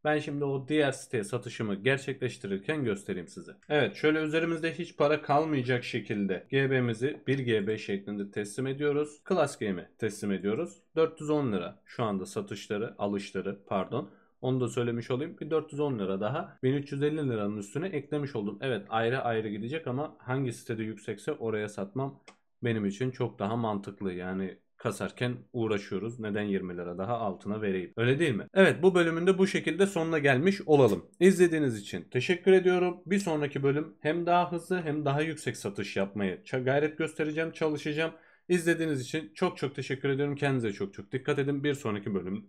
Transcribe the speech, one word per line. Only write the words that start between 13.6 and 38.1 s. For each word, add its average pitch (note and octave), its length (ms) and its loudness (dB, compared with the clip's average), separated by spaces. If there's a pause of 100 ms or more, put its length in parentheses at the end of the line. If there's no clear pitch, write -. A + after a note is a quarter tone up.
pardon. G#2+ 420 -2 (320)
Onu B2+ 200 0
da B2+ 60 0
söylemiş A#2+ 440 -2
olayım. D3 300 -4
Bir D3+ 80 -8
dört D3+ 220 -2
yüz C#3+ 80 -8
on C#3 200 0
lira G2 220 -2
daha C#3 420 -4
bin C3 100 4
üç C#3+ 180 -4
yüz C#3+ 120 -2
elli D3 260 0
liranın G#2+ 280 -2
üstüne C#3+ 300 -6
eklemiş D3 480 -6
oldum. G2+ 260 -4
Evet, A#2+ 280 -4
ayrı A#2 320 0
ayrı A2 280 0
gidecek A#2+ 380 -6
ama C3+ 320 -4
hangi B2+ 340 -2
sitede A2 300 -6
yüksekse G#2+ 480 -6
oraya G#2+ 380 -2
satmam B2+ 500 -6 (440)
benim A2 220 2
için B2+ 260 -2
çok - 280 -4
daha A2+ 160 -2
mantıklı. G2+ 580 -4
Yani F#2 440 -4 (280)
kasarken A#2+ 520 -2 (160)
uğraşıyoruz. A2 680 -2
Neden G#2+ 240 -2
yirmi F2+ 340 -2
lira F2 200 -6
daha G2 200 -2
altına G#2 440 -4
vereyim? F#2 360 -2
Öyle B2+ 220 2
değil D3 160 2
mi? D#2+ 180 -4
Evet, D#3+ 300 6
bu F3+ 120 6
bölümün E3+ 320 4
de F#3+ 100 4
bu F#3+ 100 6
şekilde E3+ 400 2
sonuna E3 320 0
gelmiş C#3+ 460 4
olalım. B2+ 400 6 (140)
İzlediğiniz E3 580 6
için G2 340 -8
teşekkür F3 420 2
ediyorum. F3+ 520 4
Bir G3 140 2
sonraki D3 440 0
bölüm D3 380 2
hem E3 240 0
daha F3 260 4
hızlı F3 300 -2
hem D3+ 240 -2
daha C#3 160 2
yüksek D3+ 360 -4
satış G2+ 380 -6
yapmaya G2 400 0
ça-, - 280 -4
gayret D3 340 2
göstereceğim, D#3 540 -2
çalışacağım. D#3 600 -2 (380)